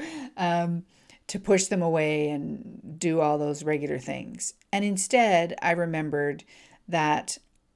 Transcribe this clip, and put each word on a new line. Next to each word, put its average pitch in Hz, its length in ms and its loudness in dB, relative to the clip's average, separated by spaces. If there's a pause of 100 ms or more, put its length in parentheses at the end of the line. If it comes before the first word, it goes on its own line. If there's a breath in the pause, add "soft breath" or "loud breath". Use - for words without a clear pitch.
(380 loud breath)
um, 170 460 0 (440 soft breath)
to 202 120 -8
push 190 260 4
them 190 160 0
away 156 480 2
and 151 680 -8
do 165 220 2
all 151 180 4
those 147 240 -4
regular 147 340 -2
things. 127 560 -10 (180)
And 202 140 0
instead, 190 800 4
I 170 80 2
remembered 156 720 -2 (440 loud breath)
that 156 520 0 (360)